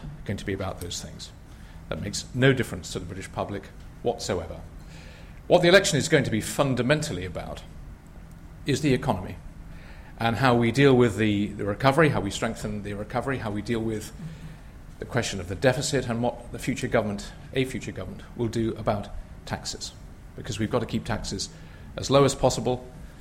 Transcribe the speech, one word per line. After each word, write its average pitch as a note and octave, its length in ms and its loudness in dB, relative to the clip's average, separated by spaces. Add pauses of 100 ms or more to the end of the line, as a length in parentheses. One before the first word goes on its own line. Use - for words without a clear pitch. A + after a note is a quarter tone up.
(240)
going G2+ 140 -4
to - 80 -8
be G2+ 80 0
about F#2+ 260 -4
those E2+ 220 -8
things. - 280 -12 (600)
That E2 120 -4
makes G2+ 220 -4 (100)
no C3 200 6
difference G2+ 400 -2
to F#2+ 60 -4
the F2+ 60 -8
British F#2+ 240 -10
public G2 340 -4 (380)
whatsoever. E2+ 600 -2 (840)
What F3 140 8
the E3+ 60 6
election F#3 300 8
is A#2 100 2
going C#3 160 6
to A2 80 0
be G#2+ 100 2
fundamentally B2+ 840 2
about E2 380 -8 (1000)
is C3+ 140 2
the C#3+ 140 4
economy A2+ 420 0 (840)
and A2+ 180 2
how B2 180 6
we A#2 160 6
deal C3+ 240 8
with A#2+ 220 6
the, G#2 300 4
the G#2+ 180 -4
recovery, C3+ 440 6
how G#2+ 120 2
we G2+ 100 -2
strengthen G#2+ 520 -4
the G2+ 100 -6
recovery, A#2+ 460 -4
how G#2 120 -4
we G#2 100 -2
deal A2+ 200 0
with A2 320 -4 (840)
the - 60 -6
question G#2+ 340 -2
of E2+ 80 -8
the G2 80 -4
deficit B2+ 540 2
and A#2 120 0
what - 300 -2
the A#2 80 -10
future B2+ 300 -2
government, G#2 420 0 (220)
a C3 100 2
future G#2+ 300 -4
government, F#2+ 280 -10 (140)
will A#2 140 0
do A2 280 0
about G2+ 300 0 (380)
taxes. - 480 -6 (420)
Because - 240 -6
we've G#2+ 100 0
got B2 100 2
to A2+ 60 0
keep A2 200 -4
taxes G#2+ 420 -4 (480)
as G2 160 -2
low C#3 140 10
as C3+ 100 4
possible, B2+ 500 2 (360)